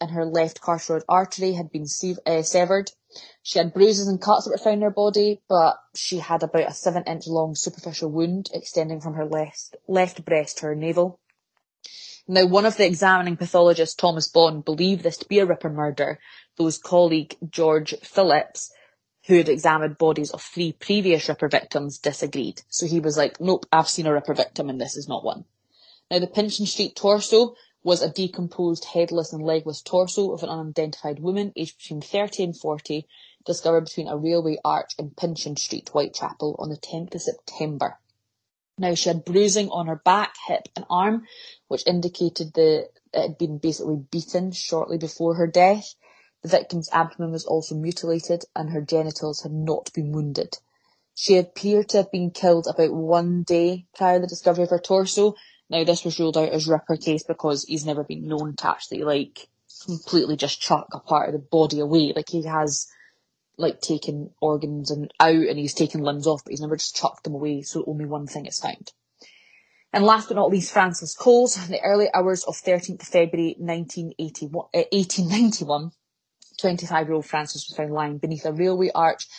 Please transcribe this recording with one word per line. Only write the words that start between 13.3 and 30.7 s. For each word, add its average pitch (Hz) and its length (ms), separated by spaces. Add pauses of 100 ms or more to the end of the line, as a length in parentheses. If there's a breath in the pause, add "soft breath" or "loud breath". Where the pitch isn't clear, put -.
pathologists, 170 580
Thomas 160 340
Bond, 160 360
believed 175 380
this 165 160
to - 100
be 202 100
a 196 80
Ripper 170 240
murder, 147 480 (380 loud breath)
though 165 80
his 160 140
colleague, 165 580 (120)
George 156 540
Phillips, - 720 (540 soft breath)
who 185 100
had 160 120
examined 156 500
bodies 156 320
of - 120
three - 300
previous 185 560
Ripper 151 200
victims, 143 500
disagreed. 143 720
So - 180
he 165 120
was 151 180
like, 147 240
"Nope, 180 300
I've 160 180
seen 165 180
a 151 60
Ripper 147 220
victim 143 340
and 131 120
this - 160
is 143 100
not 123 160
one." - 220 (640 soft breath)
Now, 180 80
the 180 80
Pinchin 208 400
Street - 300
torso 214 580 (280 soft breath)
was 175 180
a 160 80
decomposed, 175 800
headless 170 480
and 156 80
legless 156 400
torso 185 500
of 160 100
an 160 60
unidentified 156 720